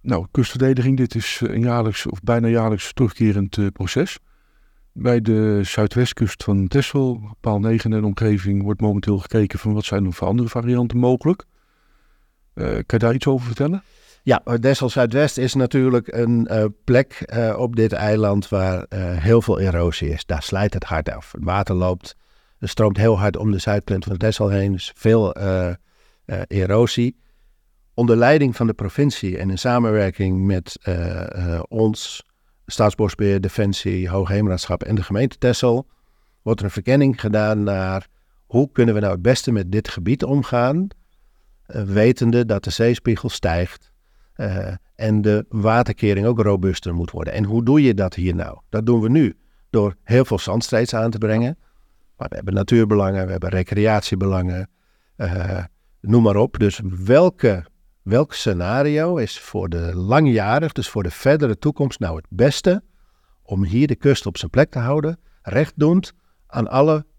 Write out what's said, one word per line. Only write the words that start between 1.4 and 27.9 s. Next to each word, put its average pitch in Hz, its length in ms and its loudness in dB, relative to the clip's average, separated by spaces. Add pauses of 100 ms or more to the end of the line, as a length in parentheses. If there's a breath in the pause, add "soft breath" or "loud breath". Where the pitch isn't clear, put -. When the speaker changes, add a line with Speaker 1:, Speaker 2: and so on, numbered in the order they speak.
Speaker 1:
eh, 107 100 -2
een 110 80 0
jaarlijks 117 440 -2
of 92 160 -8
bijna 117 260 2
jaarlijks 113 440 0
terugkerend, 104 680 0
eh, 101 140 0
proces. 123 460 -4 (760)
Bij 120 280 0
de 107 420 2
zuidwestkust 107 840 -2
van 98 240 2
Texel, 127 720 -2
paal 104 200 -2
negen 113 320 0
en 107 120 0
omgeving, 98 580 0
wordt 101 180 -4
momenteel 101 380 0
gekeken 104 400 0
van 107 140 -2
wat 104 120 -2
zijn 101 200 -2
er 92 80 -2
voor - 160 -4
andere 117 200 0
varianten 120 500 -2
mogelijk. 127 460 0 (1080)
Eh, - 100 -6
kan 107 220 -4
je 117 120 0
daar 117 160 2
iets 131 120 -2
over 131 200 0
vertellen? 147 360 -2 (400 soft breath)
Speaker 2:
Ja, 123 220 2
eh, 123 100 -4
Texel 127 340 2
Zuidwest 127 500 0
is 127 160 -2
natuurlijk 127 580 2
een, 117 340 2
eh, 110 180 0 (200)
plek, 127 280 2
eh, 113 460 -4
op 120 180 -2
dit 110 160 4
eiland 104 560 0
waar, 92 400 -2
eh, 90 280 -4
heel 107 260 4
veel - 180 0
erosie 85 480 0
is. 78 180 -6
Daar 80 160 -4
slijt 98 320 -2
het 92 100 -6
hard 78 260 -4
af. - 220 -14
Het - 120 -10
water 95 300 -2
loopt, 90 420 -4 (420)
het 98 120 -8
stroomt 104 260 2
heel 107 220 4
hard 98 180 0
om 107 140 -2
de 98 80 0
zuidpunt 101 460 -2
van 98 120 -4
Texel 107 320 0
heen. 98 240 0
Dus 95 220 -6
veel, 110 400 2
eh, 92 340 -2
eh, 87 80 -6 (720)
erosie. 110 760 0 (720)